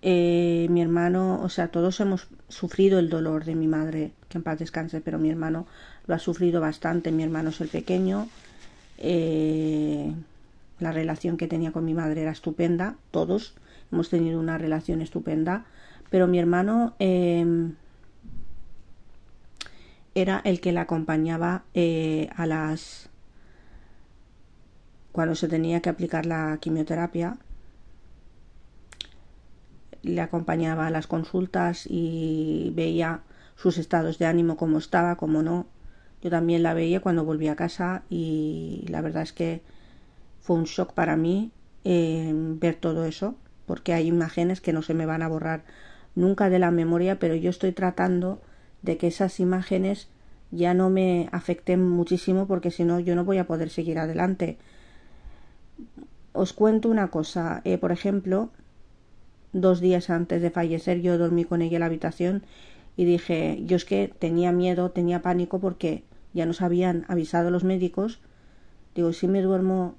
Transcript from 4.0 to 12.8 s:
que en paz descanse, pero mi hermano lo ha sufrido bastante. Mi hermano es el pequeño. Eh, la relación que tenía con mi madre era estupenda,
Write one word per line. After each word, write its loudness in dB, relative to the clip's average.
que -6
en -6
paz -4
descanse, -6
pero -4
mi 2
hermano -2
lo 0
ha -2
sufrido 0
bastante. -2
Mi 2
hermano -2
es -8
el -4
pequeño. -2
Eh, 0
la -4
relación -2
que -4
tenía -2
con -2
mi 0
madre -2
era -2
estupenda, -2